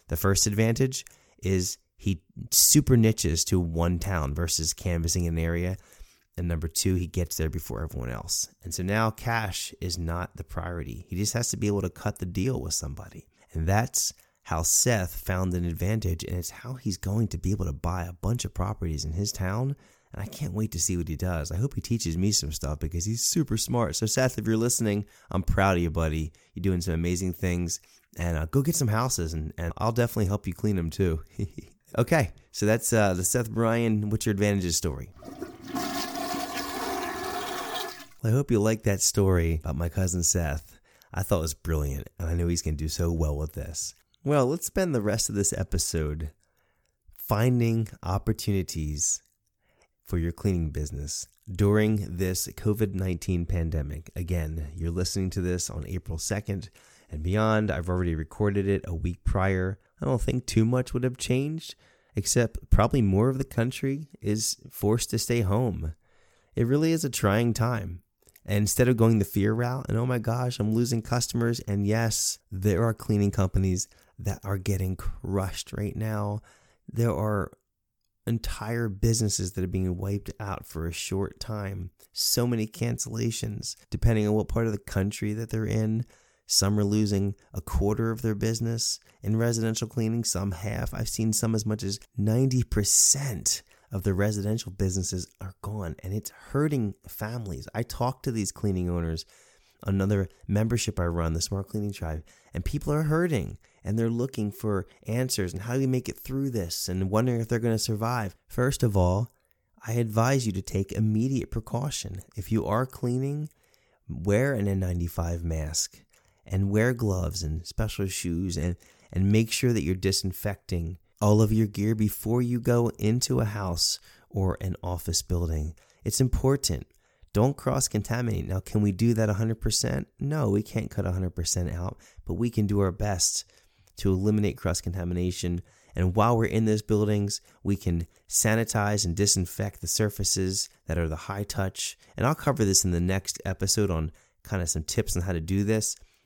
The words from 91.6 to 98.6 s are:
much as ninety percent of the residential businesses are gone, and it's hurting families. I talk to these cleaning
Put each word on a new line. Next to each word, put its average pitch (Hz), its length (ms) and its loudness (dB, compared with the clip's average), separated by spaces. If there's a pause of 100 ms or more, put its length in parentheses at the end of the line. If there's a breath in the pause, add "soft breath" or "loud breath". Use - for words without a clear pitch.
much 107 180 -2
as 98 160 -4 (160)
ninety 123 480 2
percent - 1000 2 (280 soft breath)
of 95 120 -4
the 101 100 4
residential 104 580 0
businesses 95 560 -2 (140)
are 92 200 -12
gone, 101 420 -6
and 95 100 -6
it's 104 160 -4
hurting 139 640 -2 (120)
families. 107 680 -8
I 113 80 -2
talk - 400 -4
to 143 80 -2
these 110 220 -2
cleaning 92 360 0